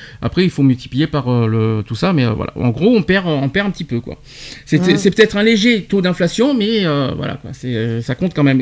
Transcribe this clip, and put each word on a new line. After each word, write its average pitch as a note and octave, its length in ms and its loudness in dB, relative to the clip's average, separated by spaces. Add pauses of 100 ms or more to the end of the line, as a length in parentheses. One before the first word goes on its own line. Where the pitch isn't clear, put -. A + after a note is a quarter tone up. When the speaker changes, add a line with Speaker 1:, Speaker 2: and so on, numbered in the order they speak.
(220)
Speaker 1:
après, D3 200 -2
il F#3 60 2
faut D3 140 -2
multiplier C3 440 0
par, C#3+ 220 -4
euh, A#2+ 180 2
le, A2 360 0
tout A#2+ 120 -8
ça, F3+ 200 0
mais, C3+ 100 2
euh, A#2 80 0
voilà. - 240 -6
En B2 140 0
gros, G3 260 2
on G3 60 2
perd, F#3 240 0
euh, E3 40 0
on C#3 200 -2
perd G3+ 160 0
un G3 40 -2
petit F3 140 -10
peu, A#2 160 -6
quoi. - 180 -14 (460)
C'est, D#3 160 2
Speaker 2:
Ouais. F3+ 160 4
Speaker 1:
c'est G3 140 2
peut-être G#3 260 2
un G3+ 60 2
léger A3 400 4
taux G3 180 0
d'inflation, F#3 540 0
mais, G#3+ 320 0
euh, C#3+ 280 0
voilà, - 200 -6
quoi. - 180 -14
C'est, B2+ 220 -6
euh, A2+ 260 -2
ça B2 140 -4
compte F#3 180 -2
quand D3+ 100 0
même. C3+ 200 4